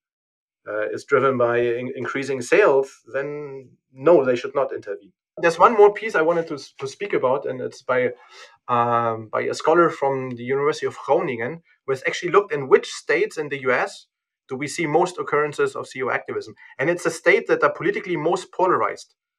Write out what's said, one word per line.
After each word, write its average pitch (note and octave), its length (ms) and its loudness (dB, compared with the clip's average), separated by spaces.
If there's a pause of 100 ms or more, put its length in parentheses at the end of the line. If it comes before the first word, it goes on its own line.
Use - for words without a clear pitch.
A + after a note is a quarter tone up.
(680)
uh, G#2+ 220 -4
is A2+ 160 -10
driven C3+ 320 2
by A#2+ 220 2
in-, A#2+ 360 -2
increasing C3+ 460 -6
sales, C#3+ 520 4 (200)
then C#3 560 -10 (240)
no, C#3+ 320 4
they B2 100 2
should C3 200 -8
not C3 180 0
intervene. G2+ 400 -12 (240)
There's E3 220 0
one A3+ 160 8
more G#3 180 10
piece G#3+ 200 -8
I E3 80 2
wanted E3 260 0
to D#3 80 -8
s-, - 240 -16
to - 80 -8
speak - 260 -8
about, C3 320 0
and B2+ 160 -6
it's A#2+ 200 -10
by, B2+ 280 0 (580)
um, A#2 640 0
by A#2 100 -2
a A#2+ 120 -4
scholar D#3+ 360 4
from C3+ 420 -2
the A#2+ 120 -10
University C#3 420 -2
of B2 200 -6
Groningen, C#3+ 560 -2 (240)
who C3+ 80 -4
has C3 120 -6
actually E3+ 260 -4
looked G3 220 2
in C#3 140 -4
which E3 200 4
states - 500 -2
in D3 120 -8
the C#3 120 -8
U B2+ 100 0
S F3+ 360 -4 (400)
do C3 100 -8
we C#3+ 100 -6
see E3 180 -6
most E3+ 320 2
occurrences D3 580 -2
of - 120 -10
C C3+ 120 -14
E B2+ 40 -4
O A#2+ 60 -2
activism. G#2+ 440 -6 (240)
And C#3 120 0
it's F3 160 -4
a D#3+ 40 0
state - 380 2
that - 160 2
are D3 100 2
politically F3+ 440 -4
most F3 340 -2
polarized, A#2+ 640 -2 (240)